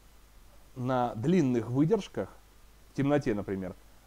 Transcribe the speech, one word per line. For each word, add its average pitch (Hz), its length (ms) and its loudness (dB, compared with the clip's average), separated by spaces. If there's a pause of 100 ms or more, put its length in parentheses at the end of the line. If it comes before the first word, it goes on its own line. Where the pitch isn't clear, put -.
(760)
на 123 400 -2
длинных 127 520 2
выдержках, 143 600 0 (640)
в - 20 -20
темноте, 139 400 0
например, 95 400 -6 (320)